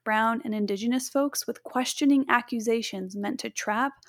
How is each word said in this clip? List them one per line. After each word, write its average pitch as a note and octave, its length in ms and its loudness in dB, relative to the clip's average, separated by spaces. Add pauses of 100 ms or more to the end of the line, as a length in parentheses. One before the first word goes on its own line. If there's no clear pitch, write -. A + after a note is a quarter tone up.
Brown, A3 400 2
and G#3+ 100 -4
Indigenous G#3+ 540 0
folks - 380 0
with - 160 -8
questioning C4+ 640 2
accusations A3+ 880 -2
meant G#3 240 -6
to A3+ 80 -8
trap, A3+ 440 -2 (160)